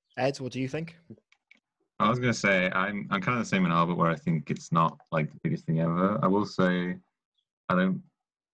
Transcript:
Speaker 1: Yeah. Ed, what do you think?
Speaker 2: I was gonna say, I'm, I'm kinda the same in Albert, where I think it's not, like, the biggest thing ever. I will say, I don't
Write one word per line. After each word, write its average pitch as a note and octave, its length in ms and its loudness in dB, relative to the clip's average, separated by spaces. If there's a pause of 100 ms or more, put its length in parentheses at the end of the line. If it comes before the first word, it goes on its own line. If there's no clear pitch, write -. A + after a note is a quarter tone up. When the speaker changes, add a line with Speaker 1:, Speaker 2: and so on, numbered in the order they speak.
(180)
Speaker 1:
Yeah. B2 60 0
Ed, C#3 120 -2
what B2+ 160 -10
do B2+ 80 -6
you C3 80 -4
think? D#3+ 260 -8 (1040)
Speaker 2:
I G#2 120 2
was B2 80 -2
gonna B2 160 0
say, F#2 380 2
I'm, G2 380 -2
I'm G2 120 -2
kinda B2 160 -2
the G#2+ 80 -2
same F#2+ 180 2
in E2+ 80 2
Albert, E2+ 220 2
where E2 160 2
I D#2+ 60 0
think D#2+ 340 -2
it's - 200 -8
not, E2 280 2 (140)
like, D#2 200 0
the - 100 -20
biggest E2 220 -4
thing E2 160 0
ever. F2 420 0
I F#2+ 40 2
will G2+ 180 2
say, F2+ 500 0 (760)
I - 40 2
don't F#2 280 2 (520)